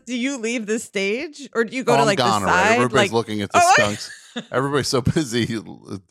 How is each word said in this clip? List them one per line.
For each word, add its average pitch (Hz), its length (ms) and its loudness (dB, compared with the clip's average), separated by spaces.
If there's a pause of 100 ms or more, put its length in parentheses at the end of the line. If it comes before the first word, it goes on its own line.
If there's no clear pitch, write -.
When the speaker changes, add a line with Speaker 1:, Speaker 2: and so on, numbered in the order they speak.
Speaker 1:
do 247 120 -6
you 269 200 -4
leave 226 280 -4
the 214 120 -2
stage? 247 760 -6
Or 233 80 2
do 202 100 -6
you 254 120 -6
go 240 80 4
Speaker 2:
Oh, - 20 6
Speaker 1:
to, 233 60 4
Speaker 2:
I'm 233 60 4
Speaker 1:
like, 196 100 2
the 127 80 2
Speaker 2:
gone 107 180 2
already. 170 140 2 (100)
Speaker 1:
side? 226 80 4
Speaker 2:
Everybody's 143 180 0
Speaker 1:
Like, 104 200 2
Speaker 2:
looking 110 280 -2
at 98 120 -4
the - 100 4
Speaker 1:
oh, - 80 6
<laughs> 440 60 6
Speaker 2:
skunks. 202 340 -2 (400)
Everybody's 139 380 0
so 131 120 2
busy 120 540 0
l-, 90 560 -12